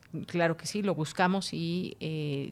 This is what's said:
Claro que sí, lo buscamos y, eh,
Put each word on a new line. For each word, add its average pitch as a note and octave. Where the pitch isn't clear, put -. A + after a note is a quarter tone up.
Claro E3
que D#3
sí, G#3+
lo G3
buscamos F3+
y, E3+
eh, D3